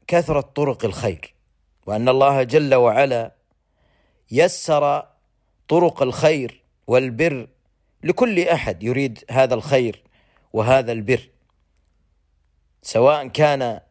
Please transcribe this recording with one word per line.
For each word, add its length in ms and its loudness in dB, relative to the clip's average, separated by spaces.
كثرة 340 0
طرق 440 -4
الخير، 500 -6
وأن 220 -2
الله 340 4
جل 320 2
وعلا 600 2
يسر 760 0
طرق 340 2
الخير 600 -2
والبر 600 -2
لكل 380 0
أحد 420 -2
يريد 480 -4
هذا 240 2
الخير 480 -2
وهذا 400 0
البر، 360 -4
سواء 460 0
كان 520 -2